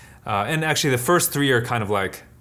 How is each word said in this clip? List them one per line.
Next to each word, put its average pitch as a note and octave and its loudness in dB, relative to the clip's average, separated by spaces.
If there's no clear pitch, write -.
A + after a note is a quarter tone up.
uh, G#2 -2
and D#3+ -2
actually D#3 0
the B2+ 4
first E3+ 2
three C#3 0
are A#2+ 4
kind A#2+ -2
of G2+ -4
like F#2+ -2